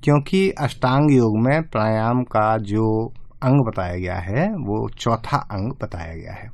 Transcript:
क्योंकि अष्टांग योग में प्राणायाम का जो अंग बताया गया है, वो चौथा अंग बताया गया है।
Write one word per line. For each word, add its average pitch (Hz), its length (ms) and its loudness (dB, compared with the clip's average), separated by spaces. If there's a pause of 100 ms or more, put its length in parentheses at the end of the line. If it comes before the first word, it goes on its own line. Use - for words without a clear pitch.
क्योंकि 147 480 4
अष्टांग 143 600 2
योग 113 260 4
में 143 320 2
प्राणायाम 110 540 0
का 110 340 2
जो 110 560 0 (300)
अंग 131 240 4
बताया 90 280 -6
गया 90 220 -4
है, 101 320 -2
वो 113 400 -4
चौथा 117 480 -2
अंग 104 360 -4 (100)
बताया 82 320 -10
गया 85 180 -12
है। - 200 -14